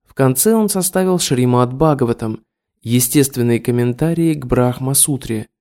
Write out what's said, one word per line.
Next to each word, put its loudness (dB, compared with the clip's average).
В -20
конце 2
он 2
составил -2
Шримад 0
Бхагаватам, -2
естественные 0
комментарии 0
к -8
Брахма-сутре. -2